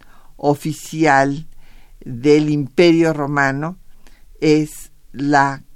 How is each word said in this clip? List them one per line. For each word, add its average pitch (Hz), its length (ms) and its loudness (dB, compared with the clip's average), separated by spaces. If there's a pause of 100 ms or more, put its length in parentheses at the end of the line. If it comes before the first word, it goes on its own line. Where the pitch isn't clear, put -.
(360)
oficial 147 1120 0 (560)
del 147 460 2
Imperio 160 640 2
Romano 143 640 -4 (640)
es 151 500 -2 (200)
la 139 520 0 (120)